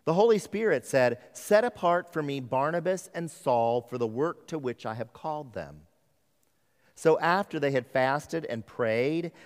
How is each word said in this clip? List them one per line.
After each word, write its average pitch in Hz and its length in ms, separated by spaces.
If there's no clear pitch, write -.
the 165 100
Holy 214 240
Spirit 196 480
said, 123 320
"Set 214 320
apart 175 480
for 160 120
me 139 160
Barnabas 160 760
and 170 160
Saul 120 540
for 127 160
the 117 80
work 135 400
to 160 100
which 123 300
I 110 80
have 117 180
called 151 400
them." 76 280
So 156 240
after 170 400
they 139 140
had 127 120
fasted 143 600
and 110 200
prayed, 131 640